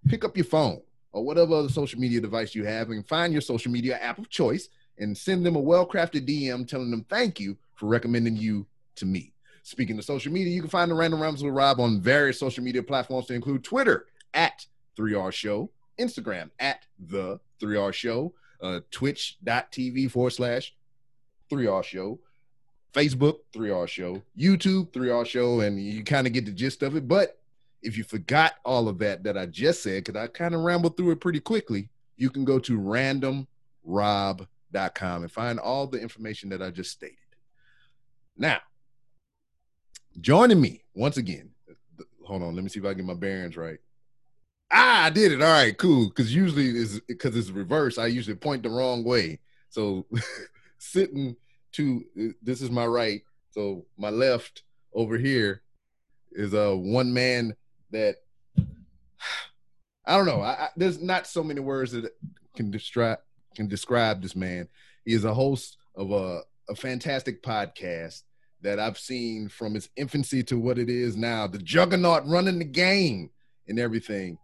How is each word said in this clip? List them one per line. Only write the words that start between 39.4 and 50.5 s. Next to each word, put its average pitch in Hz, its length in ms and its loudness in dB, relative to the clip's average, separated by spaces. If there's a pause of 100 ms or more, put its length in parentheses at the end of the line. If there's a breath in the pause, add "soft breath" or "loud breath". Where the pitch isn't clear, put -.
joining 190 400 10
me - 220 2 (120)
once 131 220 0
again, 104 340 -6 (720)
hold 95 200 -6
on, 85 120 -4
let 90 100 -6
me 98 60 -8
see 104 100 -10
if 95 60 -6
I 98 80 -2
get 92 100 -8
my 90 100 -6
bearings 90 420 -6
right. 82 220 -10 (920)
Ah, 226 320 8
I 160 60 4
did 190 200 6
it. 139 120 2
All 160 100 8
right, 127 240 6
cool. 131 340 6
'Cause 117 220 0
usually 143 360 4
is, 113 320 -2 (180)
'cause 117 180 -2
it's 107 140 -2
reverse, 117 480 0
I 117 80 0
usually 117 280 -2
point 135 280 -4
the 117 80 -4
wrong 123 340 0
way. 104 340 2 (300)
So 101 420 -2
<laughs> - 680 -8